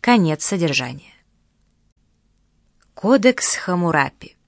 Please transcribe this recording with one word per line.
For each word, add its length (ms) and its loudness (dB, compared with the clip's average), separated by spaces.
Конец 420 2
содержания. 680 -4
Кодекс 640 2
Хаммурапи. 800 -2